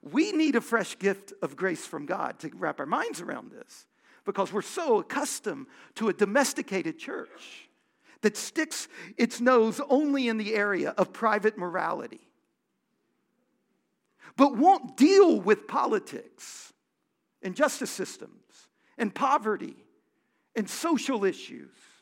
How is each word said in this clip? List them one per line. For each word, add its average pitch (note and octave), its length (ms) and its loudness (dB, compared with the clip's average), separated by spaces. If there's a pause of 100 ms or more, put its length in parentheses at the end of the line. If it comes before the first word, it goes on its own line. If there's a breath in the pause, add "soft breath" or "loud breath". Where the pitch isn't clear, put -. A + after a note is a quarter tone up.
We D4 300 0
need D#4 240 2
a - 40 2
fresh - 380 -4
gift G3 340 -4 (100)
of C#3+ 120 -6
grace E3 320 -4
from D3 200 -10
God E3+ 340 -6
to D#3+ 140 -10
wrap E3+ 260 -6
our C#3 60 -6
minds C#4+ 340 -4
around C#4 320 -10
this, - 340 -20 (380 soft breath)
because F#3+ 280 -2
we're G3+ 100 -2
so D4+ 360 0
accustomed E3+ 680 -6 (280 loud breath)
to A3 140 -2
a F#3 40 0
domesticated G3 880 0
church - 680 -14 (540 soft breath)
that G#3 140 2
sticks - 520 -6 (280 loud breath)
its A#3 240 0
nose A#3 480 4
only C#4 380 2
in A3+ 120 -2
the G#3+ 160 -4
area G3+ 420 0
of F#3 160 0
private G#3+ 440 0
morality, E3+ 640 -6 (2250 loud breath)
but C#4 200 6
won't D4+ 400 4
deal E4+ 440 8
with G3 280 2
politics - 1040 -4 (680)
and F#3 120 -8
justice C4+ 360 0
systems - 760 -14 (280)
and - 180 -4
poverty C4 640 0 (800)
and G#3+ 140 -2
social C4+ 540 -2
issues. - 520 -6 (260)